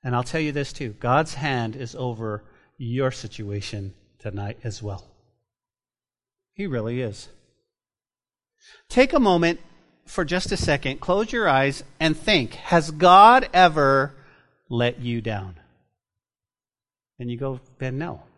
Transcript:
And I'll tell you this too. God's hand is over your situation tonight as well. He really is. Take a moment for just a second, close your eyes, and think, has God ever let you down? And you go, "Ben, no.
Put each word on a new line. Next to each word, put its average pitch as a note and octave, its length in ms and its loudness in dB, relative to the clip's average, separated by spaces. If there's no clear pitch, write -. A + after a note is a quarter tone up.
And B2+ 100 -4
I'll B2 80 0
tell D#3+ 200 -4
you D3+ 100 -4
this C#3 220 -6
too. B2 160 -10
God's C#3 320 0
hand B2 420 -4
is B2 200 -12
over A2+ 500 -8
your B2+ 360 -4
situation G2+ 800 -10
tonight G2+ 440 -10
as A2+ 200 -10
well. G2+ 260 -12
He G3+ 140 -10
really B2 340 -4
is. A2 280 -10
Take C4 240 4
a D#4 40 4
moment F3+ 400 4
for - 180 -6
just F3+ 300 -4
a E3 60 -4
second, C#3+ 420 -2
close G3 320 -2
your A3 160 0
eyes, C3+ 340 2
and D#3+ 160 0
think, E3 380 0
has D#3+ 380 0
God F#3+ 640 8
ever C#3+ 600 4
let A#2+ 320 -2
you A#2+ 220 -4
down? G2 340 -8
And A#2+ 120 -8
you A#2+ 80 -6
go, C3 200 -6
"Ben, C3 180 -6
no. E3 260 -10